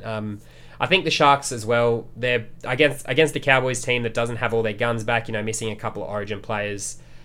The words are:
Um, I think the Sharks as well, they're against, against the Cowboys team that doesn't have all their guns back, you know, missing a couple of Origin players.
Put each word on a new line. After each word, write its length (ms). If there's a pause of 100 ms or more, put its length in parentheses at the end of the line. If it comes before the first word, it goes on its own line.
Um, 360 (400)
I 60
think 180
the 80
Sharks 400
as 120
well, 520
they're 320 (160)
against, 440
against 240
the 80
Cowboys 400
team 220
that 100
doesn't 240
have 160
all 120
their 80
guns 320
back, 240
you 40
know, 100
missing 280
a 60
couple 260
of 80
Origin 300
players. 580 (260)